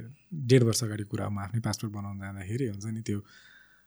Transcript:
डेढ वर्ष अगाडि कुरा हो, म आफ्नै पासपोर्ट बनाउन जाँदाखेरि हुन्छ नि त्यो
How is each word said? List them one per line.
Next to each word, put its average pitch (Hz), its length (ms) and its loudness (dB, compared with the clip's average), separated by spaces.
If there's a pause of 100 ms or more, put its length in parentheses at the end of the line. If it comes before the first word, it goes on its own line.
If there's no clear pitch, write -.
(340)
डेढ 131 280 6
वर्ष 113 220 4
अगाडि 107 200 -4
कुरा 101 200 -4
हो, 101 60 -2
म 101 80 -2
आफ्नै 101 220 -2
पासपोर्ट 107 340 -2
बनाउन 101 240 -6
जाँदाखेरि 98 480 -4
हुन्छ 101 200 -6
नि 113 140 -4
त्यो 104 200 -2 (680)